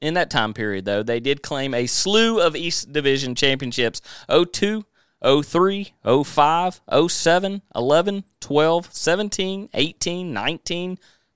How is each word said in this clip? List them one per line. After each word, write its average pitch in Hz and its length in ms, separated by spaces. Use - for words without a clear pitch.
in 156 120
that 175 160
time 110 240
period, 101 320
though, 101 160
they 117 180
did 139 220
claim 135 320
a 120 140
slew 220 520
of 165 160
East 160 380
Division 135 400
championships, 131 680
oh 175 160
two, 208 400
oh 139 220
three, 196 520
oh 135 180
five, 165 640
oh 160 200
seven, 190 560
eleven, 170 480
twelve, 160 540
seventeen, 196 800
eighteen, 175 580
nineteen, 170 680